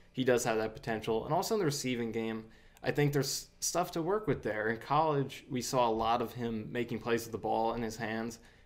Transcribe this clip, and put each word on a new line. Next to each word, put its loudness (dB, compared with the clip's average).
he -2
does 4
have 2
that 0
potential. -2
And -2
also 0
in 2
the 2
receiving 0
game, -4
I 0
think 4
there's 0
stuff 0
to -2
work 0
with 0
there. 0
In 0
college, 0
we -2
saw 2
a 4
lot 2
of -4
him -4
making -4
plays 0
with -12
the -2
ball 2
in -4
his -4
hands. -4